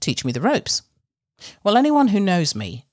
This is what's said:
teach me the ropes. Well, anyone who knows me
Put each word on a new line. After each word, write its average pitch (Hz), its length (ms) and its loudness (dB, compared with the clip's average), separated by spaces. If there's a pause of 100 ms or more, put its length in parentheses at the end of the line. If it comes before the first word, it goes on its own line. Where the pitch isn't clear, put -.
teach - 240 -4
me 127 80 -2
the 123 80 -6
ropes. - 420 -2 (800)
Well, 202 140 2
anyone 285 320 4
who 202 100 2
knows 180 380 0
me 107 360 -10